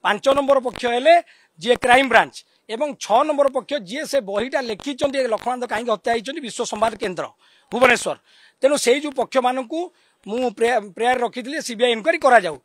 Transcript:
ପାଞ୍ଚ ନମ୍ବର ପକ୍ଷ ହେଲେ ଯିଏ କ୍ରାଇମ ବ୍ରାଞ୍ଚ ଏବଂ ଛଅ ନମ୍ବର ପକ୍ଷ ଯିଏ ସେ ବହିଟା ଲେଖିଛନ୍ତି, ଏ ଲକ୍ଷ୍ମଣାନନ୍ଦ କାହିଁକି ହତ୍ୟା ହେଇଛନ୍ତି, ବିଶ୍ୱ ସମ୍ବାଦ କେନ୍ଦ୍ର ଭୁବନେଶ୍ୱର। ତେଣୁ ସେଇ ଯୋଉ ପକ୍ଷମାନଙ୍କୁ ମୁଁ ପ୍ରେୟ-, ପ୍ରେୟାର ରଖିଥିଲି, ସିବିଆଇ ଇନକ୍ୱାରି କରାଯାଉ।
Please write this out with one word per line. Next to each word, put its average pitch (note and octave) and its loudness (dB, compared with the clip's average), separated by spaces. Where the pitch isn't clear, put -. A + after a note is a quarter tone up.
ପାଞ୍ଚ G3 0
ନମ୍ବର C#4 2
ପକ୍ଷ B3 -8
ହେଲେ B3+ 4
ଯିଏ A#3 2
କ୍ରାଇମ B3+ 4
ବ୍ରାଞ୍ଚ F#3 4
ଏବଂ A#3 -4
ଛଅ A3 2
ନମ୍ବର C#4+ 0
ପକ୍ଷ B3+ -6
ଯିଏ A3+ -8
ସେ C#4 -2
ବହିଟା A3 -4
ଲେଖିଛନ୍ତି, C4 -4
ଏ B3+ -2
ଲକ୍ଷ୍ମଣାନନ୍ଦ A#3+ -4
କାହିଁକି A#3 -4
ହତ୍ୟା G#3+ -2
ହେଇଛନ୍ତି, C4+ -4
ବିଶ୍ୱ A3 -6
ସମ୍ବାଦ A3 -2
କେନ୍ଦ୍ର F3 -6
ଭୁବନେଶ୍ୱର। A#3 2
ତେଣୁ C#4+ 4
ସେଇ B3+ 2
ଯୋଉ D4 -8
ପକ୍ଷମାନଙ୍କୁ B3+ -2
ମୁଁ G#3+ -6
ପ୍ରେୟ-, A3+ -2
ପ୍ରେୟାର B3 0
ରଖିଥିଲି, B3 -6
ସିବିଆଇ A#3+ 0
ଇନକ୍ୱାରି D#4 -2
କରାଯାଉ। A3 4